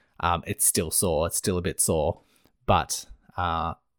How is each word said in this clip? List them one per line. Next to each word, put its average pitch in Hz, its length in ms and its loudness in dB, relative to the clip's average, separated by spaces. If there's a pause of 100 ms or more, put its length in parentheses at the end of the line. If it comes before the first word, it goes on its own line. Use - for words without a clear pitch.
(200)
um, 85 260 0
it's - 200 -2
still 82 260 0
sore. 82 360 2
It's - 100 -4
still 92 200 0
a 85 40 -2
bit 80 180 -2
sore, 80 400 2 (460)
but, - 400 2 (320)
uh, 82 380 -2 (240)